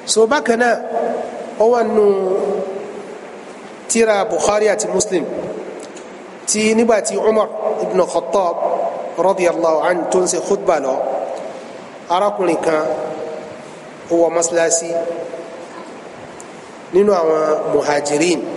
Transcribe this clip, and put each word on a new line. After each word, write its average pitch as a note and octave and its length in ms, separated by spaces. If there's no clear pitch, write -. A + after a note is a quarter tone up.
So, A3 240
bákan A#3+ 320
náà, A#3+ 160
ó G#3+ 120
wà A#3+ 180
nínú G#3+ 220
tírà G#3+ 400
Bukhari G#3 420
àti F#3+ 200
Muslim, F3 360
tí G#3 180
nígbà A3+ 260
tí G3 160
Umar G#3+ 300
ibn F3+ 220
Khattab F3+ 540
radiyallahu E3 680
anhu E3+ 280
tó F#3 100
ń F3+ 80
ṣe E3+ 120
khutbah F#3 400
lọ, C3+ 140
arákùnrin F3+ 520
kan D#3 220
ó - 100
wọ E3+ 140
mọ́sálásí E3 600
nínú G3+ 240
àwọn D#3+ 280
muhajirin D3 680